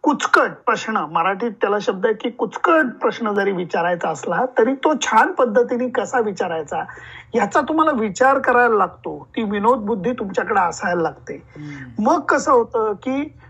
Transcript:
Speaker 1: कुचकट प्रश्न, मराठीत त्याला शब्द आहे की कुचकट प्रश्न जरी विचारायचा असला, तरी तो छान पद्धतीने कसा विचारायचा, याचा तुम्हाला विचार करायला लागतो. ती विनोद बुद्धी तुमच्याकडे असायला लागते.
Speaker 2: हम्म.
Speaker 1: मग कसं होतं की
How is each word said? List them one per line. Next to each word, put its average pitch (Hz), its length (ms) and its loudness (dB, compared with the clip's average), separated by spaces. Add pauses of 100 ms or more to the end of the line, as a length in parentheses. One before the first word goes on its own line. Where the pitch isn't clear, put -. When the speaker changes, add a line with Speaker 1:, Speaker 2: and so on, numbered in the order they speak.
Speaker 1:
कुचकट 269 480 2 (160)
प्रश्न, 214 300 -2
मराठीत 185 540 -2
त्याला 208 300 0
शब्द 196 260 -2
आहे 220 80 2
की 233 160 -6
कुचकट 311 540 0 (160)
प्रश्न 214 340 -2
जरी 196 180 0
विचारायचा 175 560 -2
असला, 175 360 -2 (140)
तरी 254 160 4
तो 311 260 2
छान 254 320 4
पद्धतीने 240 560 2
कसा 247 320 0
विचारायचा, 170 640 -4 (500)
याचा 208 260 2
तुम्हाला 311 300 2
विचार 254 480 2
करायला 240 360 4
लागतो. 170 600 -4
ती 240 60 0
विनोद 214 360 2
बुद्धी 208 340 -2
तुमच्याकडे 214 480 -2
असायला 175 420 -2
लागते. 143 320 -6
Speaker 2:
हम्म. 147 760 -6
Speaker 1:
मग 330 100 4
कसं 294 320 2
होतं 226 400 2
की 269 440 -6 (140)